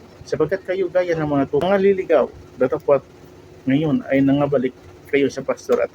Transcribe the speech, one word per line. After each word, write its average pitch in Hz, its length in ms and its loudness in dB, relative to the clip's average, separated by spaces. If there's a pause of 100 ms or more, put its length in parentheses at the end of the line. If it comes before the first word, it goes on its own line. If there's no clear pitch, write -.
(240)
sapagkat 156 400 -4
kayo 185 240 -4
gaya 180 260 -2
ng 156 140 -4
mga 143 240 0
tu-, 143 100 0
mga 196 160 2
liligaw, 185 480 2 (300)
datapwat 139 480 0 (560)
ngayon 139 480 0
ay 135 160 2
nangabalik 139 480 0 (400)
kayo 139 160 2
sa 127 160 -8
pastor 123 400 -2
at - 100 -6